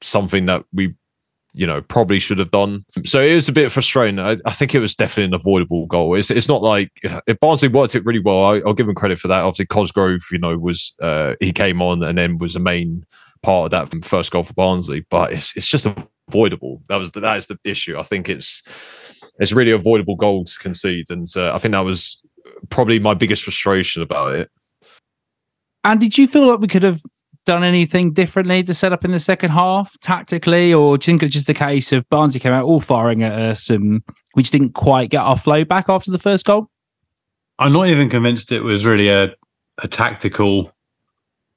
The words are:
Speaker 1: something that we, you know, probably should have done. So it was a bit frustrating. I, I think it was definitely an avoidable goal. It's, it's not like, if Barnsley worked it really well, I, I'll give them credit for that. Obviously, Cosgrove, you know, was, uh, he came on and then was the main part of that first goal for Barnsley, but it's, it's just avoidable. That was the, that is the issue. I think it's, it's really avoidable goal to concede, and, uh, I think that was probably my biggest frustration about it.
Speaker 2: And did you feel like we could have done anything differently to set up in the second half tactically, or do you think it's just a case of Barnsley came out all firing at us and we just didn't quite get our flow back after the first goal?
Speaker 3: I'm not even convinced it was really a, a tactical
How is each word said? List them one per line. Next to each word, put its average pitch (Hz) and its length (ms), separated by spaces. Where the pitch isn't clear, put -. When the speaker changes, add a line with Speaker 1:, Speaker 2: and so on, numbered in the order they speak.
Speaker 1:
something 95 460
that 90 260
we, 92 220
you - 120
know, 76 140
probably 101 380
should 92 200
have 92 120
done. 101 340
So 139 160
it 151 140
was 160 140
a 143 40
bit 135 200
frustrating. 117 480
I, 104 240
I 104 80
think 139 220
it 135 60
was 107 140
definitely - 300
an 90 100
avoidable 87 520
goal. 85 280
It's, 104 160
it's - 180
not 139 140
like, 104 280
if 92 380
Barnsley 151 280
worked 123 260
it 104 100
really 117 160
well, 95 240
I, 101 140
I'll 104 160
give 113 120
them 104 80
credit 92 240
for - 100
that. 92 140
Obviously, 92 240
Cosgrove, 92 640
you 90 80
know, 85 180
was, 85 460
uh, 78 380
he 92 120
came 90 300
on 90 200
and 85 160
then 87 200
was 85 160
the 90 60
main 87 440
part 87 300
of 82 180
that 82 140
first 87 260
goal 87 140
for - 100
Barnsley, 90 560
but 85 220
it's, - 240
it's - 120
just 135 200
avoidable. 90 600
That 98 80
was 92 140
the, 104 100
that 107 180
is 95 100
the 98 160
issue. 87 340
I 85 60
think 95 240
it's, 73 340
it's 98 120
really 120 200
avoidable 101 420
goal 98 300
to - 160
concede, 90 500
and, 87 160
uh, 90 160
I 90 60
think 107 140
that 95 80
was 92 420
probably 113 300
my 104 140
biggest 101 280
frustration 95 600
about 71 320
it. 82 160
Speaker 2:
And 214 180
did 226 180
you 277 80
feel 277 220
like 233 120
we 220 60
could 180 160
have 180 180
done 175 180
anything 180 480
differently 185 520
to 175 100
set 185 180
up 175 120
in 180 80
the 175 80
second 185 300
half 185 500
tactically, 170 760
or 147 240
do 151 120
you - 20
think 165 100
it's 147 120
just 147 140
a 147 60
case 143 380
of 131 180
Barnsley 151 300
came 127 120
out 127 120
all 156 160
firing 117 420
at 110 100
us 113 380
and 107 320
we 135 80
just - 100
didn't 139 220
quite 131 360
get 143 100
our 127 180
flow 151 260
back 180 240
after 190 220
the 180 80
first 202 260
goal? 208 240
Speaker 3:
I'm 139 140
not 180 140
even 143 240
convinced 120 420
it 117 80
was 104 240
really 104 240
a, 98 260
a - 100
tactical 101 840